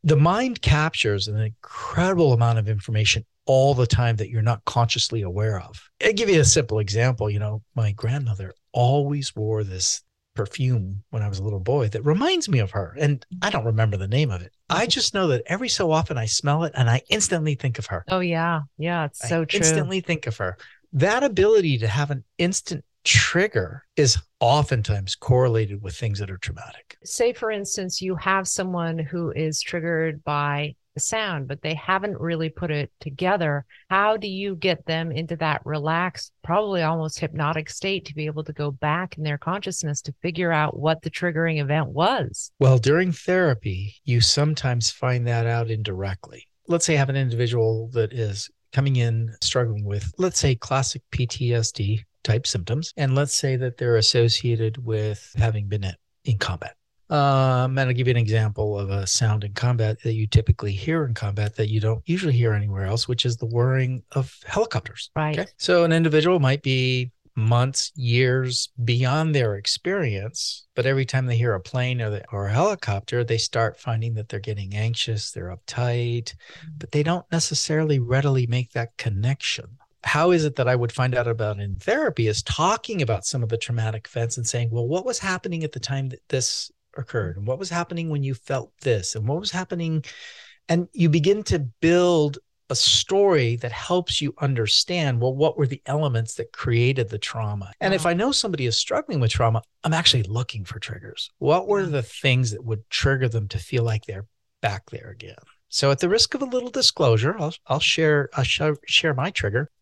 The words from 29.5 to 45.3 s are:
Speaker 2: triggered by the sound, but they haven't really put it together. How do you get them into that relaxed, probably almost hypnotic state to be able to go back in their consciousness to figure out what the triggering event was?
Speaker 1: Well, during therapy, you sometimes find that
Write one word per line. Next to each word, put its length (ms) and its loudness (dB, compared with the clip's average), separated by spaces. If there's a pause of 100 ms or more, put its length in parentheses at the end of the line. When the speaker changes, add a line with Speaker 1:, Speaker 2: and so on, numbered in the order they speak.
Speaker 2:
triggered 640 -4
by 500 -2 (200)
the 60 -6
sound, 480 -4
but 120 -8
they 120 -4
haven't 480 -4
really 260 -2
put 240 -6
it 180 -2 (120)
together. 640 0 (240)
How 260 4
do 140 -6
you 260 -4
get 300 -2
them 260 -2
into 240 -4
that 300 0
relaxed, 640 -2 (100)
probably 420 0
almost 360 -2
hypnotic 500 -2
state 360 -4
to 100 -14
be 120 -4
able 180 -6
to 80 -12
go 180 -4
back 460 -4
in 80 -6
their 120 -2
consciousness 640 -6
to 180 -10
figure 320 0
out 260 0
what 220 0
the 80 -6
triggering 520 0
event 280 0
was? 600 -2 (100)
Speaker 1:
Well, 180 6
during 340 2
therapy, 840 0 (100)
you 160 2
sometimes 680 0
find 380 -2
that 180 0